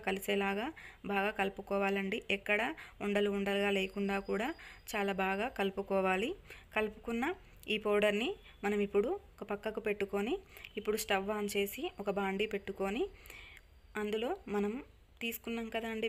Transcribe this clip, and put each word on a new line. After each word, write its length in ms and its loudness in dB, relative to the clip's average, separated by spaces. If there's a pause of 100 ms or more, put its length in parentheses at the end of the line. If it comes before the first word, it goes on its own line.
కలిసేలాగా 600 0 (460)
బాగా 260 4
కలుపుకోవాలండి. 800 0 (180)
ఎక్కడ 240 2 (460)
ఉండలు 300 4
ఉండలుగా 420 4
లేకుండా 380 0 (140)
కూడా 180 2 (440)
చాలా 200 0 (120)
బాగా 220 2 (120)
కలుపుకోవాలి. 720 2 (460)
కలుపుకున్న 580 0 (400)
ఈ 20 0 (100)
పౌడర్ని 440 4 (340)
మనం 240 2
ఇప్పుడు 240 4 (220)
ఒక 180 -10
పక్కకు 360 -4
పెట్టుకొని, 460 0 (460)
ఇప్పుడు 240 0
స్టవ్ 320 2
on 100 0 (100)
చేసి 280 -2 (180)
ఒక 160 -2
బాండీ 380 2
పెట్టుకొని 480 -2 (960)
అందులో 300 0 (240)
మనం 180 2 (480)
తీసుకున్నాం 520 -4
కదా 180 -2
అండి 160 -2